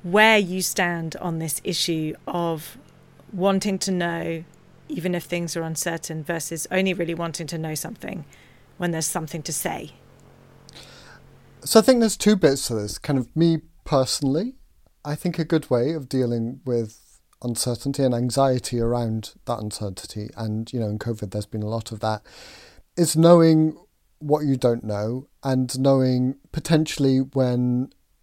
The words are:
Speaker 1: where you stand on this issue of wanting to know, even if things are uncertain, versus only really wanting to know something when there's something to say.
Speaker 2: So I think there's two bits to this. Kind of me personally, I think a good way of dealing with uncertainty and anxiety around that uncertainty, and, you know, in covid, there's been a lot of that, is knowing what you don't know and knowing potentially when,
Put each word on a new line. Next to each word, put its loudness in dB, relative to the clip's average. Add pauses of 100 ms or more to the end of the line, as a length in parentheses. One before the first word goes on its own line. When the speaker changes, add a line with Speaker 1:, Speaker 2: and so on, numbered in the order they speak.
Speaker 1:
where 6
you 0
stand -2
on -4
this -6
issue -2 (140)
of -4 (540)
wanting 0
to -4
know, -4 (460)
even -4
if -4
things -6
are -4
uncertain, -6
versus -6
only 0
really -4
wanting -6
to -8
know -6
something -10 (520)
when -2
there's -2
something -6
to -6
say. -8 (1700)
Speaker 2:
So 6
I 6
think 6
there's 2
two 6
bits 2
to -2
this. -4
Kind -2
of -4
me 4 (260)
personally, 0 (500)
I -4
think -4
a -2
good 0
way 2
of -8
dealing -2
with -6 (200)
uncertainty -4
and 2
anxiety 0
around -2 (120)
that -4
uncertainty, -8
and, -4
you -2
know, -2
in -4
covid, -6
there's -4
been -6
a -4
lot -6
of -10
that, -2 (760)
is 2
knowing 8 (420)
what 0
you 2
don't 0
know -4 (160)
and 0
knowing 4 (160)
potentially 2
when, 0 (300)